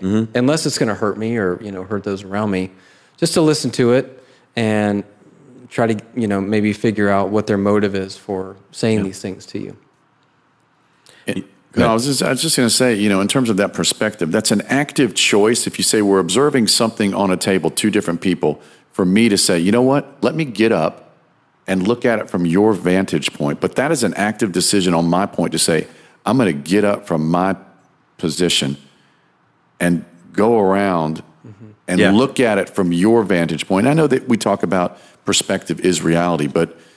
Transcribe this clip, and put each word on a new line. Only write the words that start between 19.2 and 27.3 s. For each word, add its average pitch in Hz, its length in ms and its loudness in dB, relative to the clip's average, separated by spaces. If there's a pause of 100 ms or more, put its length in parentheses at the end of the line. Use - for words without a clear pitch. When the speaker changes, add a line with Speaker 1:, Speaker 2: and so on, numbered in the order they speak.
Speaker 3:
to 101 80 2
say, 90 200 2
"You 87 140 2
know 120 100 2
what? 139 400 0
Let 127 140 0
me 160 80 -2
get 110 300 0
up - 380 -2 (560)
and 95 200 -2
look 120 160 -2
at 117 160 2
it - 100 -10
from 87 160 -2
your 101 280 4
vantage 90 580 -2
point." 71 300 -6
But - 140 -4
that 139 140 -2
is 147 140 -2
an - 120 0
active 104 360 -2
decision 90 420 0
on 85 160 2
my 92 160 2
point - 280 -4
to 87 60 -2
say, - 280 0 (380)
"I'm 107 120 0
gonna 117 140 2
get 78 320 0
up 101 240 0
from 80 240 -2